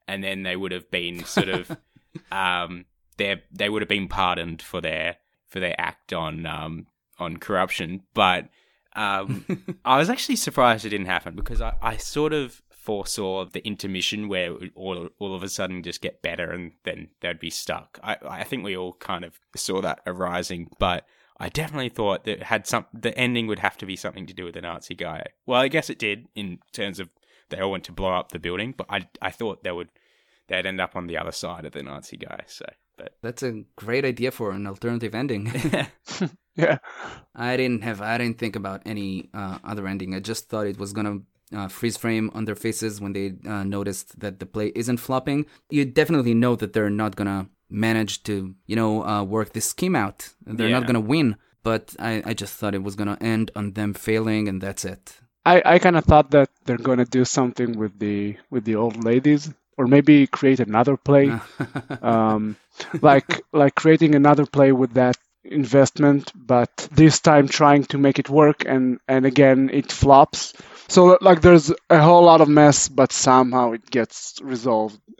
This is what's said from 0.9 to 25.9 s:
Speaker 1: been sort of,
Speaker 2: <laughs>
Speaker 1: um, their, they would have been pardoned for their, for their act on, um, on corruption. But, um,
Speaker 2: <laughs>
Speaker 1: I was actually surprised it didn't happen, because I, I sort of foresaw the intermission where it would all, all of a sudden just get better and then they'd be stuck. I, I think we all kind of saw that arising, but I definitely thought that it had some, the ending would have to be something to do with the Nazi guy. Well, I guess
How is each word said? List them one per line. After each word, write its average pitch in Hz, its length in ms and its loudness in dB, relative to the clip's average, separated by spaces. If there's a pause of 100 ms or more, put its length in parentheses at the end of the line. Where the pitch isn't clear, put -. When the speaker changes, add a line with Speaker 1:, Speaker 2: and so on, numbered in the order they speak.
Speaker 1:
been 87 340 -8
sort - 240 -4
of, 92 280 -8 (280)
Speaker 2:
<laughs> - 260 -20
Speaker 1:
um, 90 540 -6 (320)
their, 98 240 -6 (100)
they 104 180 -6
would 107 120 -4
have 104 80 -6
been 98 180 -4
pardoned 85 540 -4
for 90 200 -12
their, 80 360 -8 (300)
for - 120 -12
their 90 200 -6
act - 340 -10
on, 82 320 -8
um, 80 420 -12 (320)
on 85 180 -10
corruption. 92 680 -6 (100)
But, 92 360 0 (460)
um, 101 500 -6 (340)
Speaker 2:
<laughs> - 60 -14
Speaker 1:
I 131 120 2
was 165 120 0
actually - 260 -6
surprised 120 500 0
it 107 40 -10
didn't 101 180 -8
happen, 85 280 -6
because 113 260 -4
I, 113 200 -6
I 110 160 -6
sort 151 360 -6
of 139 360 -10
foresaw 95 760 -8
the - 200 -14
intermission 101 600 -8
where 92 240 -6
it - 80 -14
would 90 160 -18
all, 90 340 -10 (100)
all 98 160 -10
of 90 80 -12
a 98 60 -12
sudden 92 340 -10
just 85 180 -14
get - 220 -12
better 85 260 -8
and 85 220 -14 (120)
then 85 260 -14 (120)
they'd 87 180 -10
be 82 120 -14
stuck. - 520 -12
I, 104 140 -8 (100)
I 87 160 -12
think 123 200 -10
we 98 120 -10
all 90 180 -12
kind 87 300 -12
of 85 160 -20 (160)
saw 95 260 -6
that 85 260 -6
arising, 90 600 -8 (120)
but 90 260 -2 (340)
I - 100 -12
definitely 147 400 -8
thought 101 340 -4
that 110 160 -8
it - 40 -16
had 107 220 -4
some, 113 260 -8
the 113 240 -8
ending 123 320 -4
would 104 120 -6
have 98 180 -4
to - 80 -18
be 95 100 -12
something 92 300 -14
to 90 80 -20
do 92 120 -14
with 85 100 -16
the 87 60 -16
Nazi 85 340 -14
guy. 85 300 -12 (200)
Well, 123 160 0
I 135 60 0
guess 147 240 -6